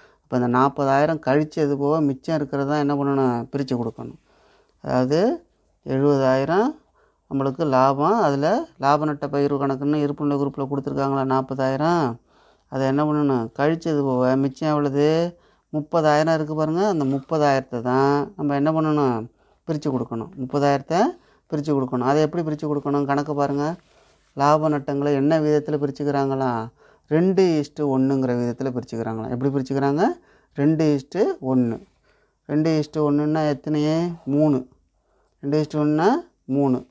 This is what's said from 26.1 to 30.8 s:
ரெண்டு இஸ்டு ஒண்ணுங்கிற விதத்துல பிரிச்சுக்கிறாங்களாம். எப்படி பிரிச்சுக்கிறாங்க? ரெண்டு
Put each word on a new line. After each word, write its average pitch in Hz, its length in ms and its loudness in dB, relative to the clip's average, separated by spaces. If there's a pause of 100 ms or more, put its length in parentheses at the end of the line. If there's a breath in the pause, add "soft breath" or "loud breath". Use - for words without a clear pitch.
ரெண்டு 175 560 2
இஸ்டு 147 200 -6
ஒண்ணுங்கிற 131 520 2
விதத்துல 120 360 -2
பிரிச்சுக்கிறாங்களாம். 113 580 -6
எப்படி 131 220 -2
பிரிச்சுக்கிறாங்க? 139 520 0 (520 soft breath)
ரெண்டு 151 440 2